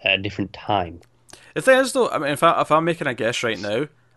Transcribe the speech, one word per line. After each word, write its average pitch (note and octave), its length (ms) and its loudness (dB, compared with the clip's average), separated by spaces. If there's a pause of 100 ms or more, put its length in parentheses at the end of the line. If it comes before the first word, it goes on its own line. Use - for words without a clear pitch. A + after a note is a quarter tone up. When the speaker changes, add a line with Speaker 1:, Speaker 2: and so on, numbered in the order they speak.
Speaker 1:
at F#2+ 160 0
a - 20 -8
different G2 320 -6
time. F2 460 -4 (540)
Speaker 2:
The D#3+ 80 -4
thing C4 180 6
is, C4 140 -2
though, B3 160 0
I - 80 -4
mean, D3 140 -2
if C#3+ 120 -2
I, E3 180 4
if D3 100 0
I'm D#3+ 140 4
making E3 220 -2
a B2+ 60 -2
guess A2+ 300 -2
right G#2+ 160 -2
now, G#2+ 280 -2 (300)